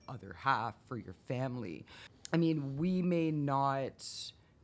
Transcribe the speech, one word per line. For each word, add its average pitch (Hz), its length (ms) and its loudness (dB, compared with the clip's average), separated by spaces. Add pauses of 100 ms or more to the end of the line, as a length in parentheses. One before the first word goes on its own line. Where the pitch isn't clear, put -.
other 104 300 -10
half, 117 380 0 (100)
for 123 120 -6
your 95 180 -10 (120)
family. 123 560 -4 (480)
I 170 60 4
mean, 151 400 2
we 180 240 2
may 170 300 4
not 139 720 0 (580)